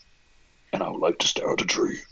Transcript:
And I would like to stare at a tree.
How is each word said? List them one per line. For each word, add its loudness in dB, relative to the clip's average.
And -2
I -2
would -6
like 2
to 0
stare 0
at 0
a -2
tree. 0